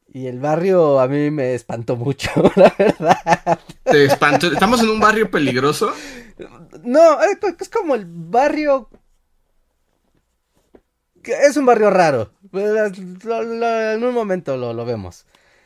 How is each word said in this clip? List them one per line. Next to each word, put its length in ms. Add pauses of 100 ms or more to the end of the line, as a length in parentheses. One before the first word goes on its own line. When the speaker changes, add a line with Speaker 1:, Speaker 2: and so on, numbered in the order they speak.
(120)
Speaker 1:
y 140
el 140
barrio 600
a 80
mí 220
me 240
espantó 420
mucho, 360 (120)
<laughs> 120
la 240
verdad. 800 (240)
Speaker 2:
¿Te 220
espantó? 420
¿Estamos 340
en 80
un 100
barrio 300
peligroso? 640 (880)
Speaker 1:
No, 380
es 160
co-, 220
es 100
como 240
el 140
barrio 840 (2250)
que 120
es 240
un 100
barrio 240
raro. 400 (200)
Lo, 920
lo, 480
en 120
un 120
momento 420
lo, 160
lo 100
vemos. 440 (380)